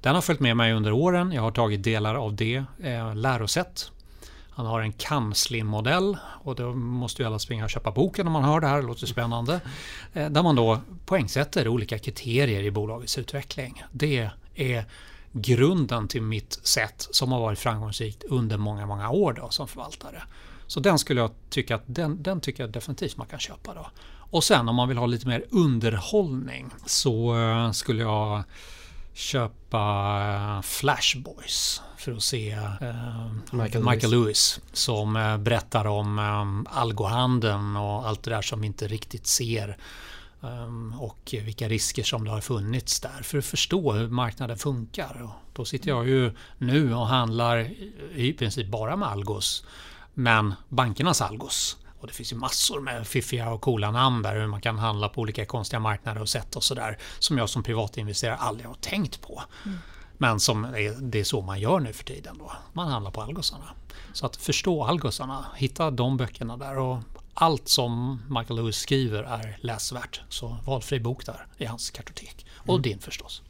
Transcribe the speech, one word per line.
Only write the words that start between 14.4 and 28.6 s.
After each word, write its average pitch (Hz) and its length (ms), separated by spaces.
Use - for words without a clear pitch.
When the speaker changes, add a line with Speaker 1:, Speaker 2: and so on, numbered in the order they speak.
Speaker 1:
är 123 300
grunden 123 760
till 120 140
mitt 110 460
sätt - 440
som 131 200
har 127 80
varit 110 200
framgångsrikt 107 640
under 113 340
många, 104 280
många 101 240
år 160 240
då, 117 160
som - 180
förvaltare. - 560
Så - 120
den 160 200
skulle 123 220
jag 110 100
tycka 123 260
att 104 100
den, 151 380
den 180 180
tycker - 220
jag 107 80
definitivt - 460
man 110 100
kan 131 120
köpa - 340
då. 165 140
Och 165 120
sen 123 260
om 117 60
man 123 120
vill 127 100
ha 120 80
lite 120 220
mer 120 220
underhållning 131 1200
så, 117 540
eh, 113 320
skulle 113 300
jag 107 420